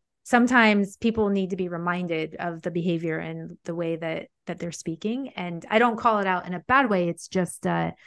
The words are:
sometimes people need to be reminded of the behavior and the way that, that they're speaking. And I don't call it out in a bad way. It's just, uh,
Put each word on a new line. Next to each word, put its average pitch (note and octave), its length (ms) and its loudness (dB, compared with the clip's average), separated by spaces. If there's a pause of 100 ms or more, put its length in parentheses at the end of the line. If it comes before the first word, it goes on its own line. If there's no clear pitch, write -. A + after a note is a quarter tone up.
(240)
sometimes A3+ 720 4
people A3 320 0
need F#3+ 220 0
to G3 40 -4
be F3+ 140 -2
reminded E3+ 680 -2
of E3+ 260 -6
the F3 100 -4
behavior E3 460 -2
and E3 460 -10
the E3+ 120 -8
way E3 200 -4
that, E3 320 -6 (180)
that E3+ 140 -8
they're F3 120 -6
speaking. A3 640 -6
And E3+ 320 -8
I G#3+ 100 4
don't A#3 180 4
call A3 220 2
it G3 80 0
out F#3 200 0
in F3+ 60 -4
a E3+ 60 -4
bad B3+ 300 2
way. F3+ 180 4
It's E3+ 220 -6
just, F3+ 360 -2
uh, E3+ 260 0 (160)